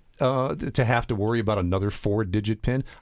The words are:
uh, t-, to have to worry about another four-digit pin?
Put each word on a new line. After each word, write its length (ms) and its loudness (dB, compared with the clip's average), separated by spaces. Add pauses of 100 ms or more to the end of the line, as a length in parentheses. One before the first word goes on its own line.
(200)
uh, 340 0
t-, 160 -6
to 140 0
have 240 2
to 80 -2
worry 240 0
about 180 0
another 320 0
four-digit 720 -2
pin? 220 0 (180)